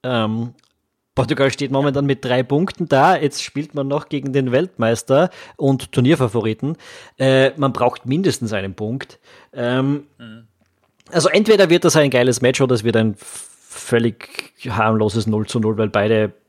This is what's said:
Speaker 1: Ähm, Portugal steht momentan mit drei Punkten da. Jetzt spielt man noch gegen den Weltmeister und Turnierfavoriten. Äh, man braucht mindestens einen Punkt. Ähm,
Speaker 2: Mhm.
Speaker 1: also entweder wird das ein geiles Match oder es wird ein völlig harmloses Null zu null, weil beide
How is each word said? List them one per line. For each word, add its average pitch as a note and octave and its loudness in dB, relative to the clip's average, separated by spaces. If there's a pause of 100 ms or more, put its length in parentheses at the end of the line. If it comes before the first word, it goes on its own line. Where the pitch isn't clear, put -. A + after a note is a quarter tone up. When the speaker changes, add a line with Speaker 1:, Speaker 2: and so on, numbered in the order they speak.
Speaker 1:
Ähm, A#2 -4 (580)
Portugal C3+ 0
steht C#3 -6
momentan C#3+ 0
mit C3+ -2
drei B2+ 0
Punkten D3+ -2
da. D3+ 4
Jetzt C#3+ -4
spielt D3 -10
man C#3 -4
noch C#3+ -4
gegen C3+ -6
den C3 0
Weltmeister C3 0 (280)
und C3+ -2
Turnierfavoriten. B2+ 0 (440)
Äh, C3+ 4
man C#3 0
braucht B2 -2
mindestens C3+ -2
einen F#2+ -6
Punkt. A2 -10 (340)
Ähm, C3 -2 (100)
Speaker 2:
Mhm. A#2 -20 (640)
Speaker 1:
also D#3+ 2
entweder G3+ 4
wird F3 4
das D3+ 4
ein D3 4
geiles B2 2
Match B2 2
oder C3 2
es G#2+ -2
wird A2+ 0
ein A2 2
völlig - -6 (140)
harmloses G#2+ 0
Null G#2+ -2
zu - -4
null, G#2+ -2
weil A2 -2
beide G#2+ 0 (160)